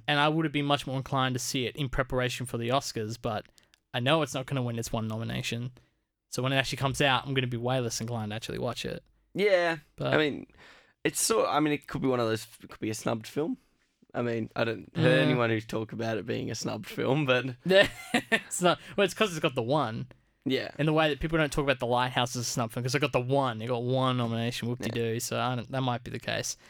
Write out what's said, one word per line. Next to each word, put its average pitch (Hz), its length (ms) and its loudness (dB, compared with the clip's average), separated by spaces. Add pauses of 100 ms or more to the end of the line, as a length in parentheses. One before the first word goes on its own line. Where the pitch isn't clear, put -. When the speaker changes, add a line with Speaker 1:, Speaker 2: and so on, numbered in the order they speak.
Speaker 1:
and 147 140 4
I 147 80 6
would 160 160 2
have 151 80 -2
been 143 140 0
much 143 200 2
more 151 120 -2
inclined 131 360 0
to 127 40 0
see 127 260 -2
it 110 100 -4
in 143 140 -2
preparation 127 560 0
for 117 140 -4
the 117 100 -2
Oscars, 117 520 -2
but 107 260 -4 (480)
I 127 60 -2
know 143 200 4
it's 147 140 -2
not 135 100 -4
gonna 135 180 -2
win 120 160 -4
its 113 140 -6
one 110 160 -2
nomination. 117 640 -4 (580)
So - 140 -6
when 131 100 0
it 135 40 2
actually 135 220 0
comes 131 220 0
out, 135 260 4
I'm 139 60 -4
gonna 131 140 2
be 123 100 -4
way 123 240 0
less 117 200 -2
inclined 113 320 -4
to 107 40 -6
actually - 220 -8
watch 120 260 -4
it. - 180 -6 (320)
Speaker 2:
Yeah. 175 440 4 (180)
Speaker 1:
But 139 160 0
Speaker 2:
I 151 60 6
mean, 147 280 0 (560)
it's 151 180 0
sort, 220 280 4
I 120 120 4
mean, 151 120 4
it 143 140 -4
could - 160 -6
be 135 60 2
one 123 120 2
of 113 80 2
those, 113 180 -2 (160)
it - 60 -18
could - 120 -18
be 110 100 -4
a 110 40 -4
snubbed 113 320 -4
film. 160 300 -4 (560)
I - 100 -4
mean, 117 320 -2
I 120 100 0
don't 110 300 -6
hurt 127 240 6
Speaker 1:
Yeah. 131 40 6
Speaker 2:
anyone 120 260 4
who's 110 160 0
talked 110 300 -4
about 113 240 -2
it 92 80 -8
being 113 240 -2
a 117 40 -4
snubbed 110 320 -6
film, 123 380 0
but 127 220 2 (140)
Speaker 1:
<laughs> - 40 -12
It's - 960 2
not, 175 180 4 (180)
well, 202 100 4
it's 175 80 -2
'cause 214 160 0
it's 160 100 -6
got 151 140 0
the 127 80 0
one. 123 460 0 (360)
Speaker 2:
Yeah. 131 240 0 (100)
Speaker 1:
In 147 60 2
the 156 80 4
way 156 160 4
that 143 120 -2
people 160 180 0
don't 151 140 2
talk 151 120 0
about 135 140 2
The 123 80 -2
Lighthouse 123 500 2
as 123 60 -4
a - 20 -4
snub 117 280 -2
film, 123 120 -4
'cause 127 100 -2
it 143 60 2
got 139 120 0
the 127 80 4
one. 123 420 0
It 113 60 -6
got 120 140 -2
one 127 360 2
nomination, 117 500 -2
whoop-de-doo, 117 460 -2
Speaker 2:
Yeah. 117 60 -2
Speaker 1:
so 120 200 -4
I 123 140 0
don't, 117 180 -6
that 131 100 -2
might 120 220 -2
be - 60 -10
the 113 80 -6
case. - 400 -6 (120)